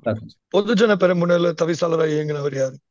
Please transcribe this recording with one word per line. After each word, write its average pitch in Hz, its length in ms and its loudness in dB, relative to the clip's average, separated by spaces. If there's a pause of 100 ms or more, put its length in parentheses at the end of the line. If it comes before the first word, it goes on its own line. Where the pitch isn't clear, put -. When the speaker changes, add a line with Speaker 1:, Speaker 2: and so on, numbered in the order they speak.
Speaker 1:
போன்சேகா. 113 340 -6 (120)
Speaker 2:
பொதுஜன 208 460 2
பெரமுனல 175 560 2
தவிசாளரா 165 540 0
இயங்குனவர் 151 500 -4
யாரு? 135 200 -2 (140)